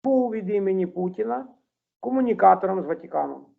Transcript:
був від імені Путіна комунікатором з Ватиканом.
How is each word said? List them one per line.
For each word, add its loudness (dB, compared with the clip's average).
був 2
від -6
імені 0
Путіна -6
комунікатором 2
з -8
Ватиканом. -6